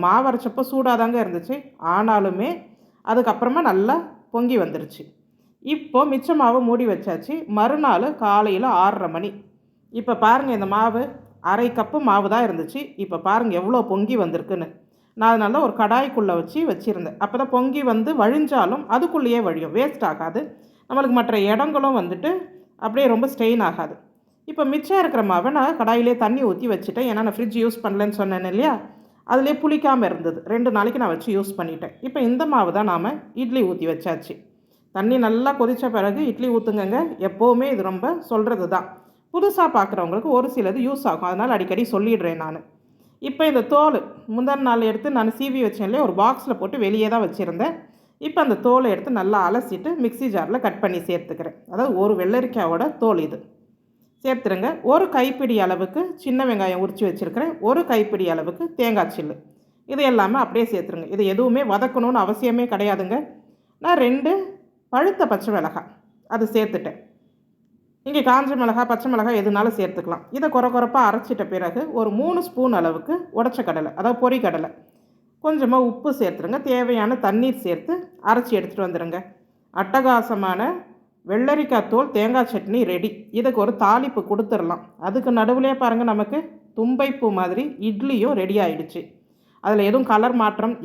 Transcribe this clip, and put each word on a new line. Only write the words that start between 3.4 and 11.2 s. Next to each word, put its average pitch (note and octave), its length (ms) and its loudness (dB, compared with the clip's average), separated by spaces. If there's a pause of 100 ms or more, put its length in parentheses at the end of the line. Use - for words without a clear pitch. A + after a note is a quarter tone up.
நல்லா G#3 240 2 (400)
பொங்கி A#3+ 280 0
வந்துருச்சு. - 400 -8 (680)
இப்போ C#4+ 260 0 (120)
மிச்ச C4+ 300 0
மாவு C4 180 4 (100)
மூடி A#3+ 220 2
வச்சாச்சு. F3+ 420 -4 (240)
மறுநாள் B3 500 2 (160)
காலையில G3+ 440 2 (160)
ஆறரை G3 320 2
மணி. F#3+ 140 -6 (680)
இப்ப A3+ 240 -2
பாருங்க, C4 340 4
இந்த G3 160 -2
மாவு A3 280 2 (500)